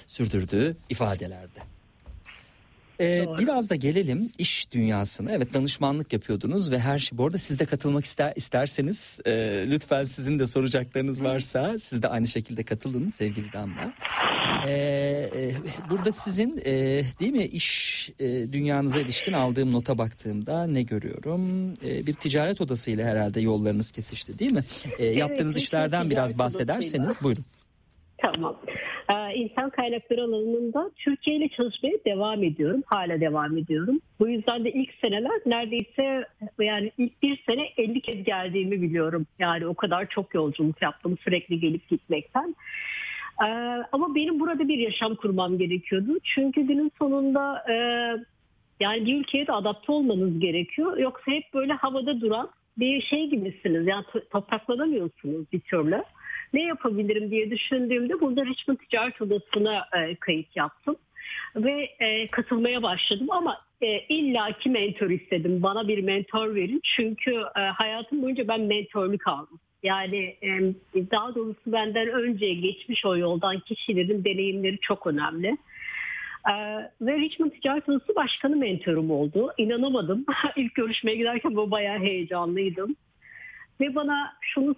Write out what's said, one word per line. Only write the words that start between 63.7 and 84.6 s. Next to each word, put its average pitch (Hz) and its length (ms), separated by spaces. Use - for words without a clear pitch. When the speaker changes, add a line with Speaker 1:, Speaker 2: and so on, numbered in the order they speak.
Speaker 2:
e, 214 180
illaki 262 720
mentor 208 400
istedim. 175 540
Bana 202 240
bir 202 160
mentor 208 520
verin. 202 260
Çünkü, 226 360
e, - 20
hayatım 220 640
boyunca 254 260
ben 226 140
mentörlük 202 640
aldım. 160 320
Yani, 190 340
e, 196 60
daha 226 240
doğrusu 220 240
benden 220 360
önce 226 460
geçmiş 196 520
o 180 120
yoldan 175 420
kişilerin 196 640
deneyimleri 196 580
çok - 260
önemli. 160 500
Ee, 202 40
ve 269 180
Richmond 311 320
Ticaret 285 380
Odası 285 260
Başkanı 285 400
mentorum 165 560
oldu. 151 460
İnanamadım. 240 680
<laughs> 294 140
İlk 247 200
görüşmeye 220 400
giderken 233 400
bu 208 160
bayağı 208 280
heyecanlıydım. 185 960
Ve 269 140
bana 285 460
şunu 277 360